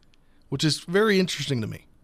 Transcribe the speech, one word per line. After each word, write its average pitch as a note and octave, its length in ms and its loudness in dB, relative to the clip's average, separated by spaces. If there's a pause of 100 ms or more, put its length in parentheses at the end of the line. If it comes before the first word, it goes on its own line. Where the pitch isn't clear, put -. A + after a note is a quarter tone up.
(480)
which C#3 160 -2
is D3+ 160 0
very G3 400 2
interesting C#3 400 -2
to G#2+ 80 -6
me - 180 -14 (180)